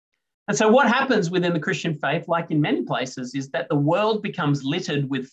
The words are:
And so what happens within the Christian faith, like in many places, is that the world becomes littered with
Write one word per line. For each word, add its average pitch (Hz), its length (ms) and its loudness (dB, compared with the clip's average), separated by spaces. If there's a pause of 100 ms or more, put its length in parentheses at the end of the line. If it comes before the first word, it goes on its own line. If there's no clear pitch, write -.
(480)
And 208 80 -2
so 220 120 4
what 240 200 8
happens 233 420 2
within 175 220 0
the 160 80 0
Christian 165 360 -4
faith, 156 300 -2
like 170 240 -2
in 156 100 2
many 185 220 0
places, 127 520 -6
is 139 160 -6
that - 180 -4
the 160 80 0
world 202 460 2
becomes 147 420 -2
littered 147 440 -2
with 131 240 -6